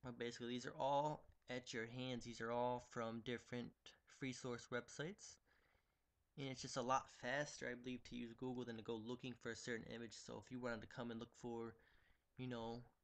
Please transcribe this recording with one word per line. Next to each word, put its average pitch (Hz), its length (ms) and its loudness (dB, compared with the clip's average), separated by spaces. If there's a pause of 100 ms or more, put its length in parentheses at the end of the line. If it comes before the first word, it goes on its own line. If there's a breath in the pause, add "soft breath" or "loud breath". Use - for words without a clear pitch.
But 120 120 -4
basically, 120 300 0
these 123 180 2
are - 140 -2
all 143 460 6 (240)
at 127 240 -2
your 113 120 2
hands. 123 380 0
These 117 160 -6
are 113 120 2
all 123 400 4
from 113 340 0
different 120 460 0 (480)
free 131 120 0
source 123 400 -2
websites. 143 640 -2 (1000 soft breath)
And 139 100 0
it's 131 140 -2
just 131 160 0
a 131 40 4
lot 131 280 6 (120)
faster, 135 480 2
I 123 60 0
believe, 123 300 -4
to - 100 -8
use 120 240 -2
Google 127 240 0
than 113 140 -4
to 110 60 -8
go 117 120 0
looking 123 380 -2
for - 180 -4
a 110 40 0
certain 117 380 0
image. 113 200 -6
So 113 300 -6
if - 60 -16
you 127 120 -4
wanted 117 200 2
to - 60 -8
come 117 240 -2
and 113 80 -2
look 120 220 -8
for, 117 340 -2 (640 loud breath)
you 127 100 -2
know 117 320 0 (240)